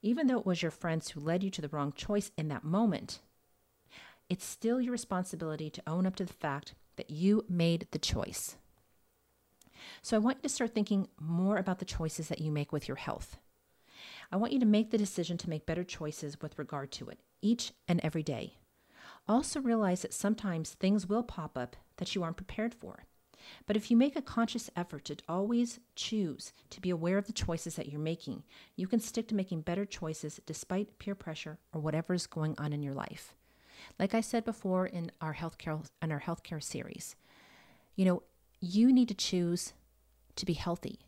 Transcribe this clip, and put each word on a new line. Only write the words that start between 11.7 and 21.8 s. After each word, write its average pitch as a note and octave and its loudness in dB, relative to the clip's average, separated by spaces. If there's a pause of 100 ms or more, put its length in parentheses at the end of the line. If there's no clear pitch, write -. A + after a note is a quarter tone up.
the F#3 -4
choices D#3+ -4
that - -4
you D#3 0
make D3 0
with D3+ -2
your C3 -4
health. - -6 (920)
I F3+ -2
want A3+ 0
you C4+ 2
to A#3+ 6
make G#3+ 6
the A3 2
decision F3 0
to E3+ -6
make D3+ -6
better E3+ -2
choices D3+ -8
with - -10
regard C#3 -6
to - -12
it - -16 (220)
each A#3 0 (140)
and E3+ 4
every D#3 -2
day. - -4 (680)
Also C4 2
realize A3 2
that - -6
sometimes G3 -2
things F#3+ 2
will G#3+ 2
pop E3 -8
up B2 -4 (200)